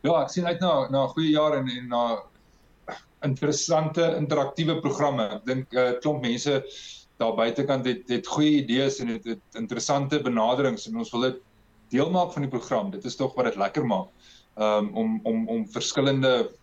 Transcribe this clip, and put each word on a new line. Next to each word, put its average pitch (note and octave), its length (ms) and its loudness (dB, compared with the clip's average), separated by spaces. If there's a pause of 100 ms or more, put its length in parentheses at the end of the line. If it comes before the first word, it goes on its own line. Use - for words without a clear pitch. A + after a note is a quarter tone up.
Ja, D#3+ 200 2
ek C#3 100 -4
sien F3 140 -2
uit E3+ 120 -2
na, D3 300 2
na C3+ 160 2
'n C3 80 -8
goeie D#3+ 180 2
jaar D3+ 260 4
en, C3 120 -2
en B2 180 -8
na A#2+ 180 2 (1160)
interessante, D3+ 960 2
interaktiewe D3+ 640 0
programme. C#3 460 0 (100)
Ek G#2+ 80 -14
dink, C3 280 -4
eh, B2+ 280 4
klomp D3 240 0
mense C3+ 380 0 (580)
daar A2+ 160 2
buitekant B2+ 480 0
het, B2 240 -2
het A#2+ 180 -2
goeie D3+ 360 4
idees C3+ 360 0
en A#2+ 140 -4
het, G#2+ 120 -8
het A2+ 340 -10
interessante C#3 640 0
benaderings A#2+ 680 2
en A2+ 80 -6
ons A#2 160 -6
wil B2+ 160 0
dit B2+ 80 -4 (560)
deel C#3+ 160 2
maak F3 240 0
van C#3+ 140 -2
die B2+ 40 -6
program. A2+ 400 -2
Dit F#2+ 140 -12
is A#2+ 140 -8
tog C3 180 -2
wat A#2+ 140 2
dit G2 100 -8
lekker B2 240 0
maak, F#2+ 240 0 (480)
ehm, G#2+ 400 2
om, A2 260 0
om, A2+ 240 0
om A2+ 220 -2
verskillende C3 800 2 (120)